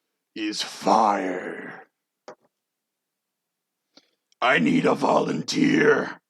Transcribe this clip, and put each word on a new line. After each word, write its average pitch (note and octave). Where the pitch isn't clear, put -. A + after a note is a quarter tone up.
is G#2+
fire. F#2+
I B2+
need -
a -
volunteer. -